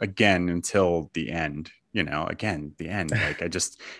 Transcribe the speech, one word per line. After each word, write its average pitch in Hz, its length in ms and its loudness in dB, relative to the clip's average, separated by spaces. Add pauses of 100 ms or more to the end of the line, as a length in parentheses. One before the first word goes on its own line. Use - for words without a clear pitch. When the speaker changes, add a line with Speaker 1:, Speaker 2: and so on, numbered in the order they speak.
Speaker 1:
again 95 480 4
until 87 640 2
the 76 180 -4
end, 78 400 -4 (220)
you 95 120 0
know, 76 220 -2
again, 80 520 -4
the 80 100 -8
end. 90 220 -4
Speaker 2:
<laughs> 98 180 2
Speaker 1:
Like, 73 140 -6
I 85 60 -2
just, - 340 -4 (180)